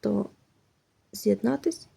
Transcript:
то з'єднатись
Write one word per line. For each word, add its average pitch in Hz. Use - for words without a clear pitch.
то 208
з'єднатись 233